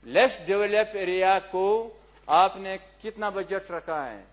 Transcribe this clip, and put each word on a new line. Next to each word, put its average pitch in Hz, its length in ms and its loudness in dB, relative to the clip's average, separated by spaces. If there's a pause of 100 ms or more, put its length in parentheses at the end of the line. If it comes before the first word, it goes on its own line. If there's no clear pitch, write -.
लेस 202 400 2
डेवलप 208 500 0
एरिया 185 420 2
को 202 580 -2 (320)
आपने 190 480 2
कितना 214 540 -8
budget 190 400 -6
रखा 160 340 -6
है? 107 160 -12 (120)